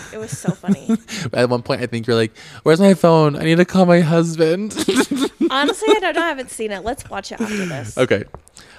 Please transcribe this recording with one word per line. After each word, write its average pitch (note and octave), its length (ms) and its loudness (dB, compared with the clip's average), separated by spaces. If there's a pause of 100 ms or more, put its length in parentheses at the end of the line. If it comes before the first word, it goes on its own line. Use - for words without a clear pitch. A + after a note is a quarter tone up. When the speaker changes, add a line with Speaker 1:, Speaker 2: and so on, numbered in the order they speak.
(140)
Speaker 1:
It - 40 -12
was A3 200 -12
so F#3 140 -6
funny. G3+ 440 -4 (180)
Speaker 2:
<laughs> D3 200 -8
At B2 160 2
one A#2+ 120 -2
point, B2 200 -4
I B2 60 -4
think A#2 180 -6
you're A#2 100 2
like, A2+ 160 0 (300)
"Where's D#3+ 180 4
my G3 140 8
phone? D#3+ 420 2
I - 80 -8
need E3 140 4
to F3+ 80 6
call F#3+ 180 4
my F3 160 6
husband." E3+ 720 0
<laughs> D#4 800 -2
Speaker 1:
Honestly, D4 440 -2
I G#4+ 60 2
don't E4+ 160 -2
know. E4 60 0
I E4+ 60 -2
haven't C4 220 -8
seen G#3+ 220 -6
it. F#3 120 -8
Let's B3 260 -8
watch G3 220 -10
it - 80 -14
after G#3 260 -6
this. C3+ 320 -10
Speaker 2:
Okay. A#2+ 260 0 (540)